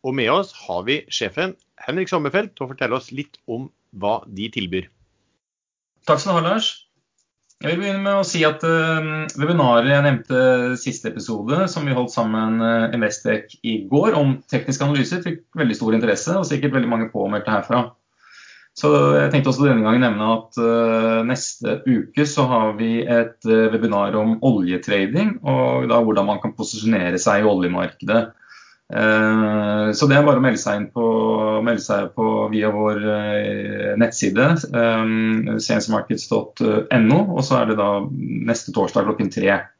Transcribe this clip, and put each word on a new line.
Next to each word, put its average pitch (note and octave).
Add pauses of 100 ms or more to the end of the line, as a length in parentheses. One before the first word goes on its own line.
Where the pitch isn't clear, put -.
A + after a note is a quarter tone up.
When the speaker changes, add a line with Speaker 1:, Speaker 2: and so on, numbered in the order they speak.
Speaker 1:
og C3
med A#2+
oss F#3
har F2+
vi C#3+ (100)
sjefen F3+ (320)
Henrik E3+
Sommerfelt F3+
til C#3
å C3
fortelle B2+
oss -
litt C#3
om A#2+ (240)
hva G2+
de G#2+
tilbyr. F#2 (1200)
Speaker 2:
Takk D3
skal G3
du E3+
ha, D#3
Lars. G#3+ (720)
Jeg D#3
vil F3
begynne G3
med G3+
å F#3
si E3
at, D3+
eh, D#3+ (280)
webinaret C#3
jeg C#3+
nevnte B2+
siste A#2+
episode, A2 (100)
som E3+
vi C3+
holdt B2
sammen, A2
eh, A2+
i A2+
Investec G#2+ (100)
i A#2 (180)
går F#3+
om C#3 (100)
teknisk -
analyse, D3
fikk E3+ (160)
veldig B2
stor A2
interesse, A2+
og F3+
sikkert C#3
veldig A#2
mange A2+
påmeldte G#2
herfra. A2 (960)
Så D3+ (240)
jeg C#3+
tenkte C3+
også B2+
denne A#2+
gangen A#2+
nevne G#2+
at, -
eh, A2+
neste B2+
uke B2+
så C#3
har A2
vi A2+
et, A#2
eh, A2
webinar G2+
om A2
oljetrading, G#2
og B2+
da A#2
hvordan G2+
man G2+
kan -
posisjonere G#2
seg G#2
i G#2+
oljemarkedet. F#2 (540)
Eh, G#2+
så C#3
det C#3
er D3
bare C#3
å -
melde B2+
seg G#2
inn G#2
på, A#2+ (580)
melde A2+
seg G2+
på A2
via G#2+
vår, G#2+
eh, G#2
nettside, A#2 (180)
eh, A2
C A2
M G#2+
C A2
markets G#2+
dot - (340)
N A2+
O, F3+
og D3+
så B2+
er A#2
det A2
da G2+
neste A#2
torsdag -
klokken A2
tre. G2 (200)